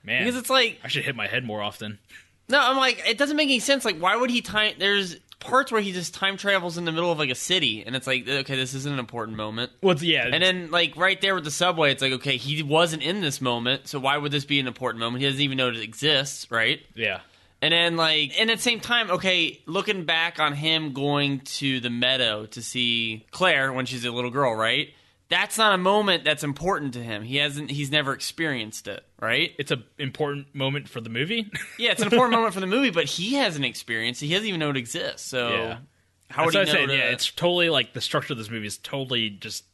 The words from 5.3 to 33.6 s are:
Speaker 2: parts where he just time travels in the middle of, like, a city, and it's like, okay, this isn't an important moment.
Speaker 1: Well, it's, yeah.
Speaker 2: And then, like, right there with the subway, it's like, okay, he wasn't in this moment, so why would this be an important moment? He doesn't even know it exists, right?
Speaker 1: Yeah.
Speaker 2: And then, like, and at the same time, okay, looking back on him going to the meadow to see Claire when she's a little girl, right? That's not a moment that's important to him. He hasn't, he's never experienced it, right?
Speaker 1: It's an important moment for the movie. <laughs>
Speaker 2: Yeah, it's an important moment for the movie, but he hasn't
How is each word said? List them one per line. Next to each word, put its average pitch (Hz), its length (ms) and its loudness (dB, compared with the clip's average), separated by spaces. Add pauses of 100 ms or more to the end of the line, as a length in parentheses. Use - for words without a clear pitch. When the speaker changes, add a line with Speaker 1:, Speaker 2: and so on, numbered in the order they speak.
Speaker 2:
parts 269 320 0
where 214 100 2
he 196 120 -2
just 175 220 -6
time 196 220 -2
travels 185 400 0
in 175 80 -6
the 165 80 -2
middle 170 200 2
of, 151 60 0
like, 143 120 0
a 123 60 -2
city, 131 500 0
and 120 80 -8
it's 131 120 -6
like, 127 220 -2
okay, 135 280 -2
this 131 180 -2
isn't 139 180 -6
an 135 60 -2
important 110 380 -6
moment. 110 340 -6 (100)
Speaker 1:
Well, 190 120 4
it's, 151 100 2
yeah. 143 280 2
Speaker 2:
And 156 120 2
then, 180 300 2
like, 165 240 2
right 185 240 2
there 196 160 2
with 160 80 -4
the 151 60 -4
subway, 160 420 4
it's 135 100 -2
like, 131 120 2
okay, 131 220 -2
he 143 260 -4
wasn't 160 400 2
in 185 180 -2
this 143 200 -2
moment, 123 480 0
so 139 120 -6
why 139 180 2
would 143 140 -2
this 143 120 -2
be 143 140 0
an 131 80 0
important 117 340 -4
moment? 120 220 -2
He 139 60 2
doesn't 135 120 -2
even 135 160 2
know 127 120 2
it 113 80 -4
exists, 139 720 -2
right? 117 300 0 (160)
Speaker 1:
Yeah. 104 240 -2 (440)
Speaker 2:
And 160 80 2
then, 170 240 2
like, 156 420 2
and 220 120 2
at 226 80 2
the - 40 -6
same 233 180 0
time, 233 300 0
okay, 180 560 0
looking 190 380 -2
back 165 340 0
on 151 140 4
him 156 400 0
going 139 480 2
to 135 400 -2
the 120 100 -4
meadow 120 560 0
to 117 160 -12
see 117 680 -2
Claire 143 420 2
when 127 140 -2
she's 123 180 -6
a 123 80 -2
little 123 180 -2
girl, 127 240 2
right? 113 360 2 (400)
That's 190 260 0
not 214 180 6
a 185 40 2
moment 190 460 4
that's 147 200 0
important 147 500 -2
to 120 80 -8
him. 110 200 -6
He 123 160 -4
hasn't, 147 320 -2
he's 143 200 -4
never 139 220 0
experienced 127 760 -4
it, 98 140 -10 (160)
right? 123 400 0
Speaker 1:
It's 143 120 -6
an 127 120 -2 (160)
important 143 560 -6
moment 139 340 -2
for 120 120 -10
the 113 80 -12
movie. 190 420 -2 (140)
<laughs> - 140 -16
Speaker 2:
Yeah, 226 140 2
it's 214 100 0
an 208 100 0
important 240 200 6
moment 226 220 4
for 190 60 -4
the 190 60 -2
movie, 240 240 2
but 160 160 2
he 196 280 -2
hasn't 180 300 0